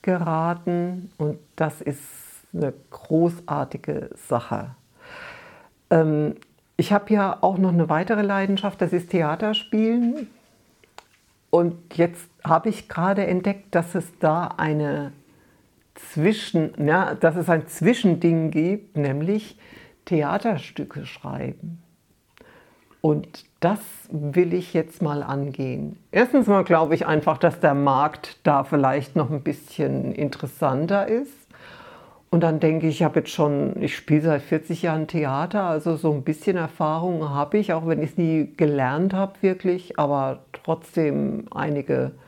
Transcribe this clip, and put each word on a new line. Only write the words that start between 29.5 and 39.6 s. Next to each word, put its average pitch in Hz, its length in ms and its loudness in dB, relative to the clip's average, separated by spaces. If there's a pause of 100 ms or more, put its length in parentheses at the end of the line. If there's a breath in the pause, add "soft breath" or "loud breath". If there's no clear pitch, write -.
interessanter 147 920 -2
ist. 262 240 -2 (960 loud breath)
Und 170 120 4
dann 160 180 2
denke 160 260 2
ich, 151 100 0
ich - 60 0
habe 160 180 2
jetzt - 120 -8
schon, 143 500 0
ich - 140 -4
spiele 151 240 2
seit 151 220 2
vierzig 160 400 -2
Jahren 156 260 -2
Theater, 165 560 -2
also 160 320 0
so 156 160 0
ein 139 100 -2
bisschen 180 340 -2
Erfahrung 160 720 -2
habe 147 300 0
ich, 208 140 0
auch 160 160 -2
wenn 151 140 0
ich 160 80 -4
es - 80 -6
nie 160 380 2
gelernt 147 580 2
habe 190 260 -2
wirklich, 185 580 -2